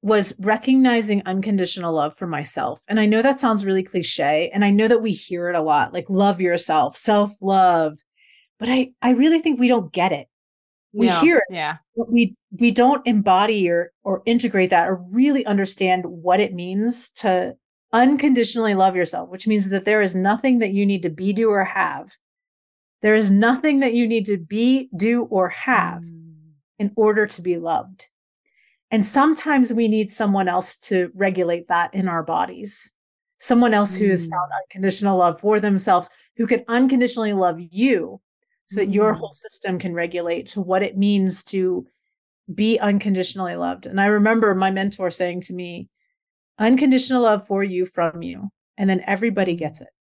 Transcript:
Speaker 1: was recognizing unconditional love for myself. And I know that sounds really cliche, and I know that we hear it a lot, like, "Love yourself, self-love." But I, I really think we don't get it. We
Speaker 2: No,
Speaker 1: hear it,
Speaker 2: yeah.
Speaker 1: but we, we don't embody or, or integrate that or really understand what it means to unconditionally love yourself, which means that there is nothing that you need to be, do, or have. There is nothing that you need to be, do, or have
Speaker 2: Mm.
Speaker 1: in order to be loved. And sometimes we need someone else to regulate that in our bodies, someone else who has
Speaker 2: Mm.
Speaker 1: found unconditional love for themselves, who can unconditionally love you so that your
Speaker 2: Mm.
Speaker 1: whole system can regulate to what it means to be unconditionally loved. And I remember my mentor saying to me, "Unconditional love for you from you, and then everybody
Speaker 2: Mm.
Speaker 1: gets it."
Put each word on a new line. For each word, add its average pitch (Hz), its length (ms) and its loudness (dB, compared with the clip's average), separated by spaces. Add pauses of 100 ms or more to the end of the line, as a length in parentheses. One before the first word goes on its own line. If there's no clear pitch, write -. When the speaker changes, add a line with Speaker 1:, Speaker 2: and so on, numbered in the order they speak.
Speaker 1:
was 208 360 0
recognizing 220 880 2
unconditional 185 680 -2
love 151 220 -2
for 180 120 -10
myself. 143 580 -6
And 214 140 -2
I 214 60 2
know 214 140 2
that 269 200 0
sounds 220 240 0
really 190 180 0
cliche, 160 720 -2
and 202 100 2
I 202 60 4
know 208 160 4
that 226 160 4
we 220 80 -2
hear 175 380 -6
it 175 80 -2
a 160 60 0
lot, 147 300 0
like, 180 160 -8
"Love 196 320 2
yourself, 170 560 0
self-love." 190 1000 2 (600)
But 220 80 -4
I, 254 240 0 (100)
I 247 80 4
really 302 300 4
think 311 180 0
we 247 80 2
don't 226 260 0
get 180 200 0
it. 147 160 -8 (640)
We 220 160 2
Speaker 2:
No, 330 120 2
Speaker 1:
hear 330 180 4
it, 587 140 0
Speaker 2:
yeah. 160 260 -6 (180)
Speaker 1:
but 233 160 -6
we, 233 240 2 (160)
we 233 180 2
don't 262 360 2
embody 208 600 2
or, 170 240 -2 (120)
or 190 220 -4
integrate 226 440 0
that 175 180 4
or 180 220 -4
really 269 340 2
understand 190 640 0
what 175 340 0
it 202 140 -2
means 196 640 -4
to 185 400 -2 (360)
unconditionally 240 840 2
love 190 220 4
yourself, 175 320 -4
which 185 200 -10
means 208 220 0
that 190 140 -2
there 214 160 2
is 190 140 0
nothing 226 460 2
that 214 120 -2
you 202 140 0
need 196 160 0
to 175 80 -2
be, 185 220 -4
do, 220 180 0
or 202 140 2
have. 175 480 -6 (920)
There 214 120 4
is 214 160 2
nothing 254 500 4
that 254 140 0
you 240 140 2
need 220 180 0
to 202 120 -2
be, 240 580 0
do, 233 280 0
or 185 260 0
have 175 520 -2
Speaker 2:
Mm. 165 500 -20 (260)
Speaker 1:
in 202 180 -2
order 214 300 2
to 180 160 -12
be 175 160 -2
loved. 170 500 -6 (840)
And 214 140 2
sometimes 277 680 2
we 226 140 0
need 214 240 0
someone 196 380 0
else 180 300 -4
to 180 360 -2
regulate 180 540 -2
that 175 260 -2
in 190 140 -2
our 165 160 -4
bodies, 175 640 -6 (480)
someone 240 360 2
else 202 200 0
who 202 140 -2
has 175 180 -2
Speaker 2:
Mm. 165 40 -12
Speaker 1:
found 180 200 -6 (120)
unconditional 190 560 -2
love 175 220 2
for 208 200 2
themselves, 190 480 0 (280)
who 233 100 -4
can 240 200 -2
unconditionally 240 680 0
love 180 260 0
you 190 600 -2 (460)
so 196 140 -6
that 202 120 -2
your 208 220 2
Speaker 2:
Mm. 160 40 -12
Speaker 1:
whole - 140 -12
system - 460 -8
can 175 160 -8
regulate 170 520 -4
to - 140 -8
what 185 220 0
it 190 160 -6
means 196 460 0
to 185 420 -4 (680)
be 214 280 0
unconditionally 196 760 -2
loved. 175 300 -6
And 185 140 -6
I 196 60 4
remember 214 480 2
my 190 160 0
mentor 190 400 -4
saying 180 320 -6
to 180 120 -10
me, 180 340 -12 (720)
"Unconditional 254 640 2
love 214 240 2
for 196 160 -2
you 185 240 -2
from 170 360 -4
you, 185 280 -12 (260)
and 196 140 0
then 185 160 0
everybody 196 480 -2
Speaker 2:
Mm. 170 40 -10
Speaker 1:
gets 156 220 -8
it." - 80 -20 (160)